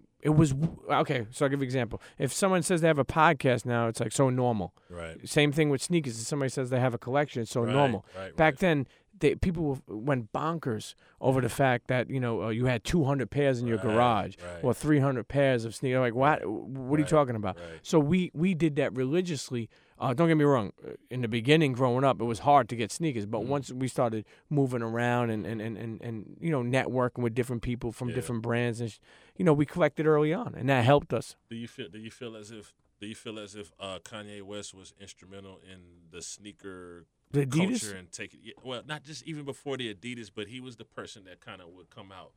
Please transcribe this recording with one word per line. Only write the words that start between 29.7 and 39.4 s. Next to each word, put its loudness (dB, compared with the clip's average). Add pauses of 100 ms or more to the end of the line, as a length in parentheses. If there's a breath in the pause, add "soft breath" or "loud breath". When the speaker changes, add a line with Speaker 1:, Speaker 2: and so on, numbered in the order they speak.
Speaker 1:
early 4
on, -6
and -4
that 4
helped 6
us. -6 (140)
Speaker 2:
Do -12
you -12
feel, -14
do -18
you -16
feel -16
as -18
if, -20 (280)
do -12
you -10
feel -12
as -16
if, -16
uh, -10
Kanye -16
West -14
was -20
instrumental -20 (100)
in -20 (320)
the -14
sneaker -16 (260)
Speaker 1:
The 0
Adidas? 0
Speaker 2:
culture -10
and -18
taking, -16
yeah, -18 (100)
well, -10
not -12
just -16
even -10